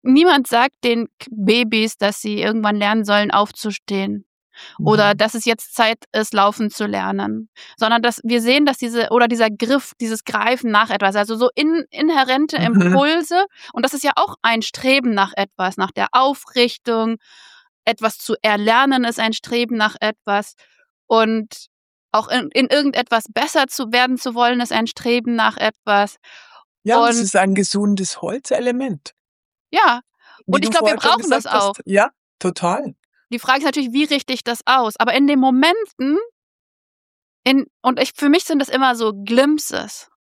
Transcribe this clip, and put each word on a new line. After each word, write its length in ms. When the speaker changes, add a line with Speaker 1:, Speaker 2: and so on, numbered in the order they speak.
Speaker 1:
niemand 440
sagt 380
den 240
K-, 120
Babys, 640
dass 240
sie 200
irgendwann 360
lernen 280
sollen, 260
aufzustehen. 960
Oder 360
Speaker 2:
Mhm. 40
Speaker 1:
dass 160
es 100
jetzt 300
Zeit 380
ist, 220
laufen 360
zu 160
lernen. 640
Sondern 260
dass 220
wir 160
sehen, 260
dass 120
diese, 320
oder 180
dieser 220
Griff, 500
dieses 240
Greifen 460
nach 200
etwas, 260
also 200
so 180
in-, 360
inhärente 680
Speaker 2:
Mhm. 240
Speaker 1:
Impulse. 640
Und 120
das 100
ist 100
ja 120
auch 260
ein 200
Streben 520
nach 220
etwas, 400
nach 160
der 200
Aufrichtung. 1040
Etwas 340
zu 240
erlernen 600
ist 140
ein 140
Streben 440
nach 240
etwas. 540
Und 640
auch 160
in, 240
in 140
irgendetwas 680
besser 360
zu 240
werden 260
zu 160
wollen, 260
ist 120
ein 140
Streben 500
nach 200
etwas. 600
Speaker 2:
Ja, 160
und 120
es 80
Speaker 1:
Und 60
Speaker 2:
ist 120
ein 180
gesundes 680
Holzelement. 920
Speaker 1:
Ja. 300
Speaker 2:
Wie 80
Speaker 1:
Und 100
ich 60
Speaker 2:
du 80
Speaker 1:
glaub, 80
wir 120
Speaker 2:
vorher 20
schon 100
Speaker 1:
brauchen 200
das 140
Speaker 2:
gesagt 100
hast. 80
Speaker 1:
auch. 120
Speaker 2:
Ja, 260
total. 560
Speaker 1:
Die 80
Frage 220
ist 40
natürlich, 280
wie 120
richte 280
ich 120
das 200
aus? 340
Aber 160
in 120
den 120
Momenten, 800
in, 220
und 180
ich, 140
für 160
mich 140
sind 140
das 100
immer 280
so 180
Glimpses. 960